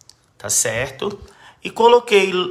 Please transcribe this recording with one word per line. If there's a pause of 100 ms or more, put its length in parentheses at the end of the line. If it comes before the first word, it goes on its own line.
(380)
tá
certo? (420)
E
coloquei (180)